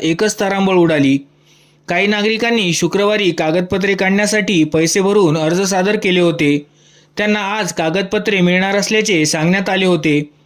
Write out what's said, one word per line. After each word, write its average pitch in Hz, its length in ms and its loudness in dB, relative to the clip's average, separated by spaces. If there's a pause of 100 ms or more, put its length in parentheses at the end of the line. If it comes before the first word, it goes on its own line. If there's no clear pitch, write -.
एकच 165 380 -2
तारांबळ 196 340 0
उडाली. 147 440 2 (680)
काही 180 180 0
नागरिकांनी 214 680 0
शुक्रवारी 196 580 0
कागदपत्रे 180 640 -2
काढण्यासाठी 196 680 0
पैसे 165 360 0
भरून 190 360 2
अर्ज 160 240 0
सादर 196 420 0
केले 180 180 0
होते. 151 460 0 (500)
त्यांना 208 240 0
आज 196 320 -4
कागदपत्रे 190 680 -2
मिळणार 185 360 2
असल्याचे 202 500 0
सांगण्यात 175 420 0
आले 190 180 0
होते, 156 440 0 (160)